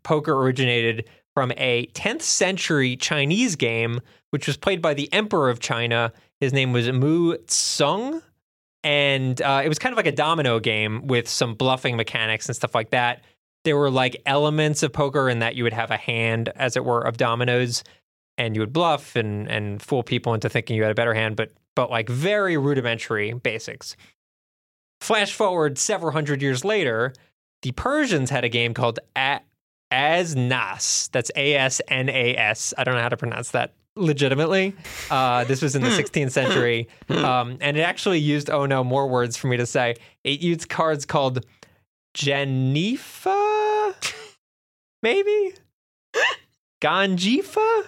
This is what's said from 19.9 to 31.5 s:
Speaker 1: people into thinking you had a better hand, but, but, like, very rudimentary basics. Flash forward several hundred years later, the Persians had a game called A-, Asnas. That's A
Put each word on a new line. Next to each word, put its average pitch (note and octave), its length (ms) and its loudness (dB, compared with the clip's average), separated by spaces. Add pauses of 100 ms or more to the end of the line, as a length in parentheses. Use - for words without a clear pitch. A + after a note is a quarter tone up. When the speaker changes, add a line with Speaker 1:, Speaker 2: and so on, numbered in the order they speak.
Speaker 1:
people A#2 300 -2
into G#2+ 140 -2
thinking A2+ 280 -2
you G#2+ 80 2
had G#2+ 80 2
a - 20 0
better A#2 200 2
hand, A2 200 -2
but, A2 160 -4 (240)
but, B2 160 0
like, A2+ 180 -2
very F3+ 480 0
rudimentary A#2 760 0
basics. A2+ 640 -6 (1040)
Flash G#3 320 0
forward E3 460 2
several E3+ 340 -2
hundred D3 300 -2
years C3 220 0
later, C3 480 0 (500)
the B2+ 100 -6
Persians A3 580 0
had B2+ 140 -2
a B2 40 2
game A#2+ 240 0
called A#2 280 0 (160)
A-, C3+ 240 0 (520)
Asnas. C3 1160 0
That's B2 240 -2
A C#3+ 220 2